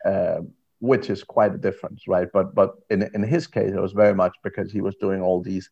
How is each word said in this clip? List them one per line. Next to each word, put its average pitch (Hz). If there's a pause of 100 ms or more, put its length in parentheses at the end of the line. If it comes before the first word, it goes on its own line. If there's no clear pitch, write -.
Um, 87 (280)
which 120
is -
quite 104
a 92
difference, -
right? 90
But, 95
but 98 (160)
in, 104
in 104
his 156
case, -
it 95
was 95
very 104
much 92
because 95
he 104
was 98
doing 98
all 90
these 92